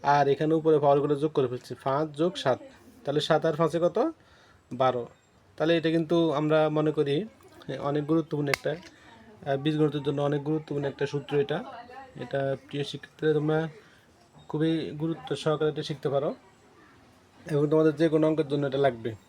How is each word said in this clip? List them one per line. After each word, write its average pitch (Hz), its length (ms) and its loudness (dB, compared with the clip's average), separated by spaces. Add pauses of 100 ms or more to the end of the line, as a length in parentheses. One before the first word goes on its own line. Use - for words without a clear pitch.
আর 143 260 4
এখানে 156 260 2
উপরে 156 240 4
পাওয়ারগুলো 143 380 4
যোগ 151 160 -2
করে 131 160 0
ফেলছি, 123 260 -8 (100)
পাঁচ 143 240 0 (100)
যোগ 185 180 0
সাত, - 220 0 (460)
তাহলে 147 160 0
সাত 156 260 2
আর 160 100 2
পাঁচে 160 260 0
কত? 226 300 0 (600)
বারো। 123 340 0 (500)
তাহলে 165 200 2
এটা 160 140 2
কিন্তু 165 420 2
আমরা 151 360 2
মনে 151 240 2
করি, 151 320 0 (440)
এ, 135 100 -8
অনেক 143 280 -2
গুরুত্বপূর্ণ 151 420 -2
একটা, 147 240 -2
এ, - 840 -8
বীজগণিতের 151 460 0
জন্য 143 200 -2
অনেক 143 220 -2
গুরুত্বপূর্ণ 151 420 -4
একটা 139 200 -4
সূত্র 143 300 -4
এটা। 151 280 0 (560)
এটা 135 360 -4 (120)
প্রিয় 143 160 -6
শিক্ষার্থীরা, - 480 -4
তোমরা 156 360 0 (800)
খুবই 156 420 -2
গুরুত্ব 151 460 -6
সহকারে 151 340 0
এটা 147 120 -8
শিখতে 147 260 -6
পারো 139 260 -2 (1160)
এবং 147 200 2
তোমাদের 156 260 4
যে 160 120 2
কোনো 156 180 4
অঙ্কের 156 220 0
জন্য 143 180 -2
এটা 135 120 -2
লাগবে। 120 360 0 (140)